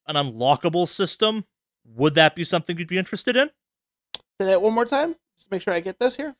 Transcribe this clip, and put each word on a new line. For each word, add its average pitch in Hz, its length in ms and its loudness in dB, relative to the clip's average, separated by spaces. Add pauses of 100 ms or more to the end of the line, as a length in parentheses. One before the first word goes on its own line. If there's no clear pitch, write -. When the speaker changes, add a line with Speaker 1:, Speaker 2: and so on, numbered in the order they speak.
Speaker 1:
an 151 80 -6
unlockable 143 720 0
system, 214 580 -2 (400)
would 123 300 0
that 156 220 6
be 170 80 -6
something 170 340 -4
you'd 175 80 -8
be 180 120 -4
interested 190 380 -4
in? 285 140 2 (880)
Speaker 2:
Say 190 60 -2
that 190 160 4
one 220 100 4
more 233 120 0
time, 294 320 -2 (200)
just - 120 -20
to 202 60 -6
make 180 80 -4
sure 190 120 -2
I 170 60 -2
get 185 180 -8
this 254 180 0
here. 277 240 -10